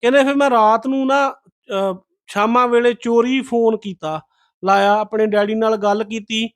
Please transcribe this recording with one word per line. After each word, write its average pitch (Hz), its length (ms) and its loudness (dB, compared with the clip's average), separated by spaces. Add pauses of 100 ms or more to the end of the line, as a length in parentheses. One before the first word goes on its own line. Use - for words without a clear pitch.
ਕਹਿੰਦੇ 262 220 4
ਫਿਰ 277 120 0
ਮੈਂ 285 140 2
ਰਾਤ 226 360 2
ਨੂੰ 269 200 -4
ਨਾ, 277 220 0 (400)
ਅ, 196 260 -4 (340)
ਸ਼ਾਮਾਂ 226 400 0
ਵੇਲੇ 240 320 2
ਚੋਰੀ 240 420 0
ਫੋਨ 226 360 0
ਕੀਤਾ, 160 420 -10 (420)
ਲਾਇਆ, 196 320 2
ਆਪਣੇ 214 320 0
ਡੈਡੀ 208 280 0
ਨਾਲ 220 240 0
ਗੱਲ 208 260 0
ਕੀਤੀ 220 500 -6